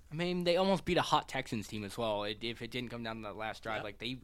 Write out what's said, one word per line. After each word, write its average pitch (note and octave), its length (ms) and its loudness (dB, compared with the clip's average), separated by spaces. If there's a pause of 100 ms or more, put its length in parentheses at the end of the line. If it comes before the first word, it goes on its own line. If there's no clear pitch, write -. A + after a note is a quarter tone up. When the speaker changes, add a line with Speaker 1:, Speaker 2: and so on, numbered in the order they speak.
(100)
Speaker 1:
I D3+ 40 -8
mean, F3 300 0
they E3+ 120 6
almost F#3+ 300 4
beat F3 100 4
a C#3+ 60 8
hot - 260 4
Texans B2+ 400 -2
team G#2+ 160 -4
as F#2+ 140 -6
well. G#2+ 260 2
It, G#2+ 160 -2
if A#2 220 -4
it A#2 80 -8
didn't B2 200 -4
come A#2+ 120 -6
down A2+ 140 -4
to A2+ 80 -8
that G2+ 120 -8
last A2 280 -6
drive, A2 140 -2
Speaker 2:
Yeah. G#2+ 40 -2
Speaker 1:
like, G#2 160 -8
they B2 260 -4